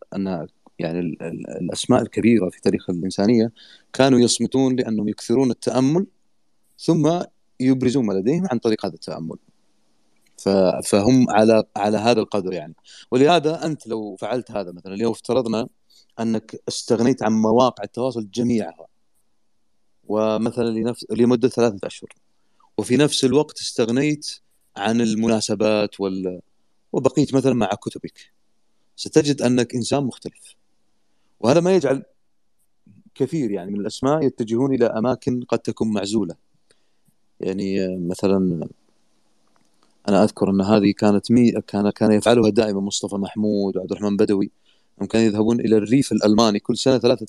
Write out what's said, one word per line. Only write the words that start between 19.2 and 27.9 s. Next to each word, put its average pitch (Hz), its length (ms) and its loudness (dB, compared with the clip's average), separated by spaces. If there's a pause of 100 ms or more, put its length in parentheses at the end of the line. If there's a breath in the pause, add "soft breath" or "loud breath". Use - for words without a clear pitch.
ومثلا 110 640 -2
لنفس، 113 420 -6
لمدة 120 380 2
ثلاثة 113 380 -2
أشهر، - 220 -16 (680)
وفي 123 200 0
نفس 143 280 2
الوقت 143 340 0
استغنيت 139 800 -4 (380)
عن 113 240 0
المناسبات 107 1000 0
وال-، 92 380 -4 (540)
وبقيت 131 420 0
مثلا 131 180 2
مع 113 140 -2
كتبك، - 640 -12 (640)